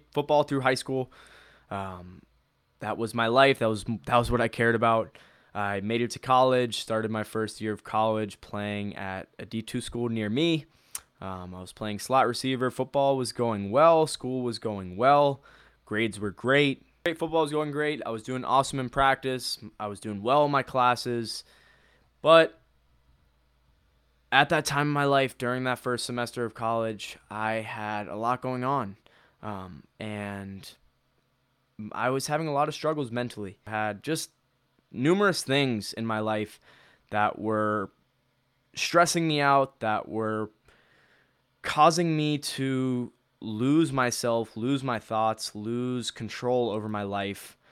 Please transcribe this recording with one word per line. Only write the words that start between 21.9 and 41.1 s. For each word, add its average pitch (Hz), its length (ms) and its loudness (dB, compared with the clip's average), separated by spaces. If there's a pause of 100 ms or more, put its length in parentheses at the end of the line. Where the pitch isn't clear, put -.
But 160 380 6 (1700)
at 143 180 6
that 156 160 2
time 147 220 2
in 147 60 0
my 143 120 2
life, 139 320 2
during 127 260 -2
that 127 160 -2
first 123 260 -4
semester 120 380 -6
of 110 100 -6
college, 113 640 -4 (140)
I 110 220 -4
had 107 560 -6
a 92 60 -10
lot 117 260 -2
going 127 240 -4
on. 123 320 -2 (440)
Um, 95 420 -12 (160)
and 101 680 -10 (1200)
I 117 180 -2
was 135 180 -2
having 156 200 -2
a 147 60 -2
lot 147 140 2
of 143 60 -6
struggles 151 380 -2
mentally. 117 540 -6
I 107 40 -12
had 107 340 -4
just 156 280 -4 (600)
numerous 175 520 2
things 131 500 0
in 113 120 -6
my 110 140 -2
life 107 400 -4 (520)
that 104 260 0
were 107 540 0 (840)
stressing 170 520 2
me 147 140 2
out, 139 400 2
that 107 280 -2
were 110 400 -2 (1120)